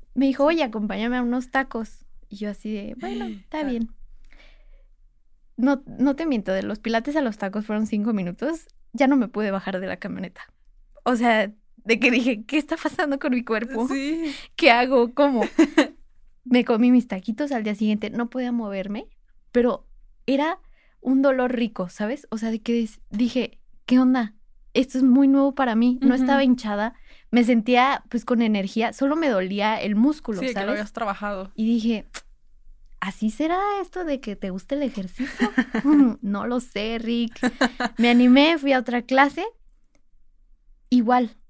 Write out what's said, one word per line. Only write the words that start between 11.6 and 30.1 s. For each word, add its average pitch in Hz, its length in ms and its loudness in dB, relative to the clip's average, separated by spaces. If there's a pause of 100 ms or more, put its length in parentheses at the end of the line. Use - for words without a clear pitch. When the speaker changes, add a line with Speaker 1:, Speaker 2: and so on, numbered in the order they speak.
Speaker 1:
de 220 220 0
que 240 120 4
dije, 240 340 0
"¿Qué 311 120 -2
está 302 200 -2
pasando 294 420 -4
con 277 140 -2
mi 247 100 -2
cuerpo? 233 440 -4
Speaker 2:
Sí. 285 480 -4 (200)
Speaker 1:
¿Qué 285 160 6
hago? 240 420 2
¿Cómo?". 277 280 2
Speaker 2:
<laughs> - 560 2 (480)
Speaker 1:
Me 247 200 2
comí 247 260 4
mis 247 160 4
taquitos 220 440 -6
al 233 120 -4
día 214 120 -4
siguiente. 214 340 -2
No 233 200 -6
podía 247 220 -6
moverme, 202 560 -6 (440)
pero 240 360 0 (380)
era 294 340 -2 (420)
un 269 200 2
dolor 254 340 2
rico, 220 340 -4
¿sabes? 226 420 -6
O 233 60 -6
sea, 220 140 -4
de 226 100 -6
que 233 120 -2
des-, 226 260 -4 (100)
dije, 233 500 -2 (260)
"¿Qué 254 140 4
onda? 254 340 2 (400)
Esto 262 240 0
es 262 60 0
muy 269 240 6
nuevo 277 280 4
para 247 200 0
mí". 247 260 2
No 254 140 4
Speaker 2:
Ujú. 262 80 2
Speaker 1:
estaba 277 200 4
hinchada. 220 520 0 (360)
Me 240 120 6
sentía, 247 640 2
pues, 220 160 -4
con 233 160 2
energía. 214 500 0
Solo 277 240 0
me 320 140 0
dolía 202 520 0
el 208 140 -2
músculo, 233 460 0